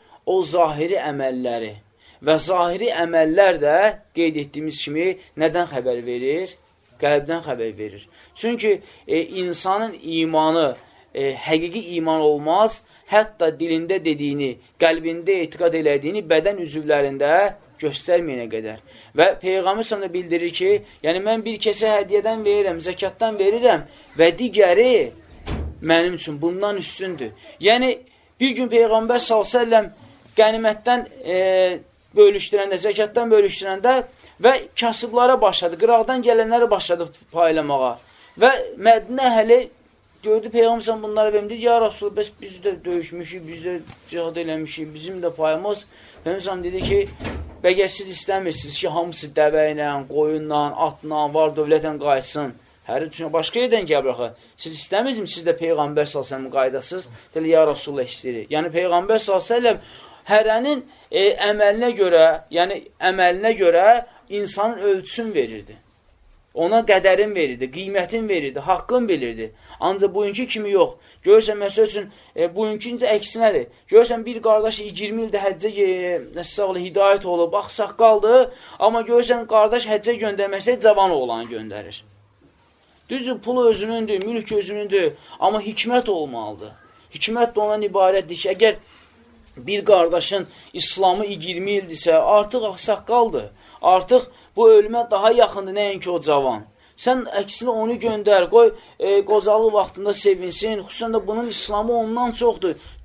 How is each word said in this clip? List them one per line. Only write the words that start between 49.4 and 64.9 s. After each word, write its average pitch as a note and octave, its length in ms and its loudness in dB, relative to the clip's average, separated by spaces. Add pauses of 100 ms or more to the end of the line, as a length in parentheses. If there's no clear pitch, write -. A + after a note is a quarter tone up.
ilə, D3 140 -4 (200)
qoyunla, D3+ 540 -2 (240)
atla, D3+ 480 -4
var D#3 240 4
dövlətlə D3+ 400 0
qayıtsın?" C#3+ 560 -2 (340)
Hər C#3 180 -4
üçün D#3+ 260 -10
başqa E3 280 -2
yerdən A3+ 280 -2
gəlir C#3 240 0
axı. A#2+ 220 -8 (220)
"Siz D#3+ 180 -14
istəmirsiniz, G#3+ 600 -4
siz E3 100 -8
də E3 140 2
Peyğəmbər D3+ 460 -2
s.ə.v. C3+ 440 -8
qaydasınız?" C3 580 -4 (260)
Dedi, D#3+ 140 -4
"Ya D#3+ 180 6
Rasulullah, C#3+ 380 -4
istəyirik." A#2+ 460 -10
Yəni D#3 260 -2
Peyğəmbər F3+ 420 2
s.ə.v. A3 600 0 (500)
hərənin, A3 540 2 (280)
e, G3 200 2 (200)
əməlinə G#3 400 2 (100)
görə, E3+ 260 6 (240)
yəni F3 320 -2 (180)
əməlinə F#3 560 2
görə F#3+ 480 6 (240)
insanın G3+ 500 -4
ölçüsünü G3+ 560 -4